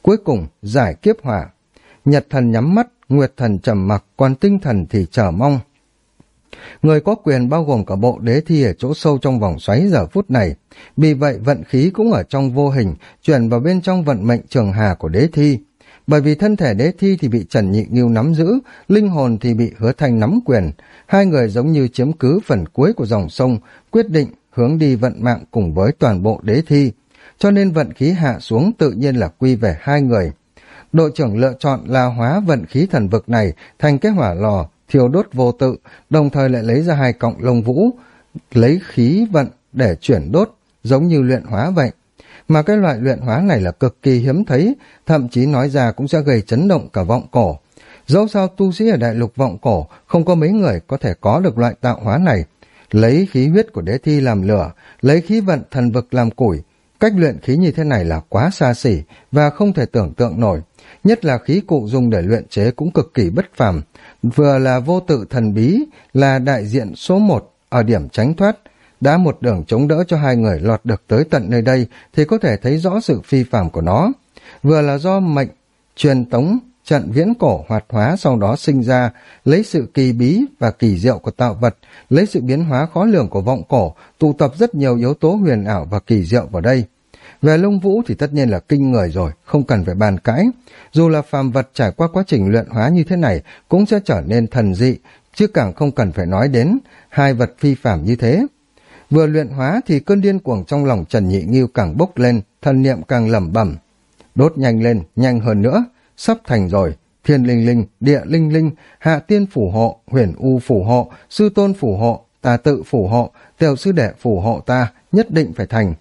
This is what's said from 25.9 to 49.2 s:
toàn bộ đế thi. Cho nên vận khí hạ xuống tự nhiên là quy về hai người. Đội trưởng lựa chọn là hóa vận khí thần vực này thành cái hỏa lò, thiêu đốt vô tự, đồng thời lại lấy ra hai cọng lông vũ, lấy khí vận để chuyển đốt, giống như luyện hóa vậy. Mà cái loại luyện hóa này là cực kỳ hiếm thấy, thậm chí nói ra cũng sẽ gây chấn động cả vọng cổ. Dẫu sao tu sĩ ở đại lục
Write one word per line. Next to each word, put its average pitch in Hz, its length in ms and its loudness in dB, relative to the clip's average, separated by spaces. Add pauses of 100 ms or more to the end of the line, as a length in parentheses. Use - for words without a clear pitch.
toàn 101 320 0
bộ 110 200 0
đế 113 240 0
thi. 143 240 2 (460)
Cho 202 140 2
nên 202 200 2
vận 156 220 -2
khí 147 180 0
hạ 151 280 -2
xuống 143 380 0
tự 143 140 2
nhiên 127 240 -2
là 101 120 0
quy 127 280 0
về 101 240 -2
hai 143 220 0
người. 107 300 0 (640)
Đội 156 220 4
trưởng 113 220 -2
lựa 127 220 0
chọn 135 260 -2
là 120 200 0
hóa 120 340 -2
vận 147 260 -2
khí 156 260 0
thần 107 180 0
vực 110 200 -2
này 107 240 0 (260)
thành 143 200 2
cái 214 120 0
hỏa 127 220 0
lò, 98 360 -2 (200)
thiêu 127 180 4
đốt 170 260 0
vô 123 180 0
tự, 127 240 -2 (340)
đồng 151 200 2
thời 135 200 0
lại 120 140 -2
lấy 117 180 0
ra 170 140 0
hai 131 180 0
cọng - 260 -4
lông 120 220 0
vũ, 135 280 0 (640)
lấy 127 340 4
khí 165 440 0
vận 147 160 0 (260)
để 117 280 0
chuyển 82 300 0
đốt, 196 240 0 (280)
giống 135 240 2
như 156 140 2
luyện 127 220 0
hóa 117 260 -4
vậy. 156 220 -2 (560)
Mà 156 140 2
cái 208 160 0
loại 160 220 0
luyện 131 200 -2
hóa 127 220 -2
này 165 200 0
là 87 100 -2
cực - 300 -4
kỳ 131 180 2
hiếm 139 260 0
thấy, 185 300 0 (300)
thậm 139 240 0
chí 123 160 0
nói 143 240 0
ra 131 220 0
cũng 139 160 -6
sẽ 156 140 0
gây 131 200 2
chấn 139 260 0
động 180 260 0
cả 95 100 -2
vọng 110 280 -2
cổ. 90 260 0 (500)
Dẫu 196 200 2
sao 196 200 -2
tu 190 240 -2
sĩ 220 180 0
ở 180 80 2
đại 113 180 -2
lục 117 200 -4